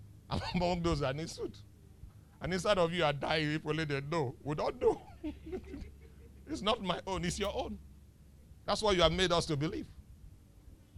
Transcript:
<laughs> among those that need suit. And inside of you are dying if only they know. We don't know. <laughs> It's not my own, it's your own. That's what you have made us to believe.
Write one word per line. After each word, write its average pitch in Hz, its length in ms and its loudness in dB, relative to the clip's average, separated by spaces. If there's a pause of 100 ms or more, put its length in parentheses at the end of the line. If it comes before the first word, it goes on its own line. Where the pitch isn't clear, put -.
(300)
<laughs> - 260 -2
among 175 260 2
those 165 200 2
that 135 140 0
need 156 140 -6
suit. - 280 -8 (800)
And 160 140 -2
inside 196 240 4
of 170 160 4
you 175 100 2
are 147 100 4
dying 151 400 0
if 151 120 -2
only 156 180 0
they 147 160 -2 (120)
know. 143 320 0
We 143 120 -2
don't - 240 -2
know. 453 220 4 (220)
<laughs> 311 80 -4 (1160)
It's 285 120 -8
not 214 200 0
my 185 240 -2
own, 175 200 -2
it's 175 120 -2
your 202 160 -2
own. 240 240 -4 (880)
That's 202 160 0
what 208 140 4
you 170 60 6
have 160 100 8
made 175 220 2
us 170 140 4
to 156 100 0
believe. 156 280 -2 (1120)